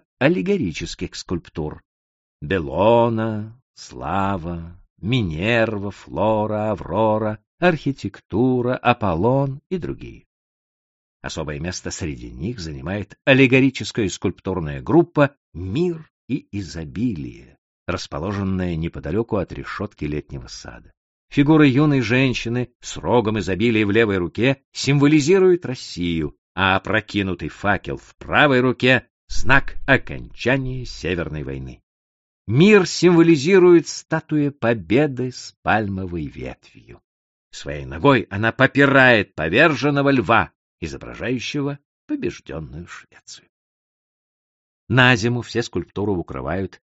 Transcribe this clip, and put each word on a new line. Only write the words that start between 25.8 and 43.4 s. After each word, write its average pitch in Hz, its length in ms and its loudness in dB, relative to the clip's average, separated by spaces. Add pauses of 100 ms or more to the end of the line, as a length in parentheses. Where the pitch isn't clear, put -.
а 95 240 2
опрокинутый 92 720 -4
факел 87 480 -4
в - 180 -20
правой 127 460 2
руке — 123 460 2 (200)
знак - 480 2 (100)
окончания 127 1000 -2
Северной 78 580 -6
войны. 65 380 -12 (640)
Мир 180 400 6
символизирует 170 1000 6
статуя 151 640 -4
Победы 123 800 0
с - 300 -18
пальмовой 95 640 -2
ветвью. - 760 -16 (500)
Своей 71 340 -12
ногой 95 440 2
она 110 220 -2
попирает 131 840 4
поверженного 139 720 2
льва, 110 440 2 (260)
изображающего 110 1000 -8 (280)
побежденную 120 800 -10
Швецию. - 640 -20 (1400)